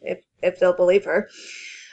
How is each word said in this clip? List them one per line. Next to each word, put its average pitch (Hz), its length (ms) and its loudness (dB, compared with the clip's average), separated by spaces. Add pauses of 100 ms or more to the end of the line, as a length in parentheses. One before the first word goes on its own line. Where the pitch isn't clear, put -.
if, - 220 -10 (180)
if 180 180 -2
they'll 180 160 2
believe 185 300 2
her. 175 240 -2 (640)